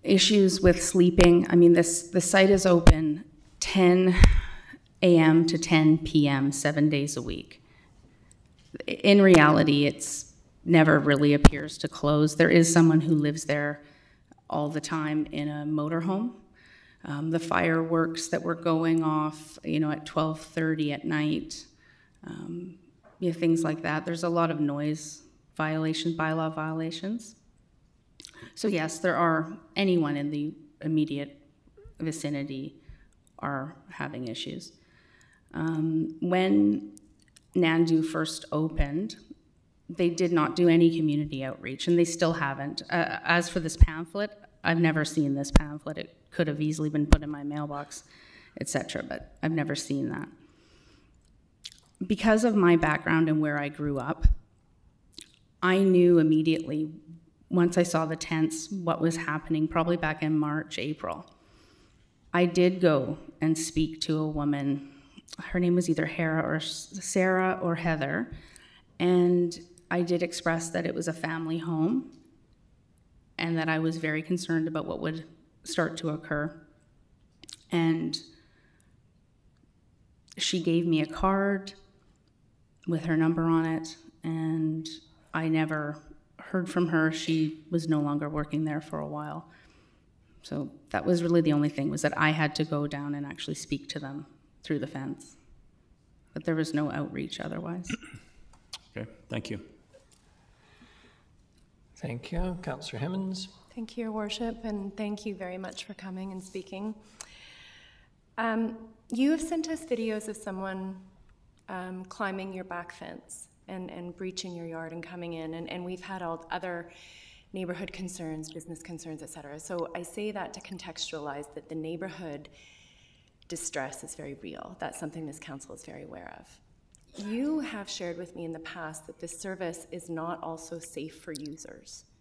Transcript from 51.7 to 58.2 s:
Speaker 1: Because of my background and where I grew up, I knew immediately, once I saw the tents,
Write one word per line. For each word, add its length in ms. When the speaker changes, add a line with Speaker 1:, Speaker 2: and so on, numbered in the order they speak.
Speaker 1:
Because 380
of 120
my 200
background 540
and 120
where 160
I 120
grew 300
up, 280
I 180
knew 400
immediately, 720
once 280
I 60
saw 220
the 120
tents, 520